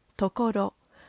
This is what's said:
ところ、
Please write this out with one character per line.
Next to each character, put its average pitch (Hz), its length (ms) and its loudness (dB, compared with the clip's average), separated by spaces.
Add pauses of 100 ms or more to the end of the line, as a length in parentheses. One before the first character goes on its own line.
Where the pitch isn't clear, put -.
(180)
と 190 120 0
こ 233 220 0
ろ、 202 220 0 (360)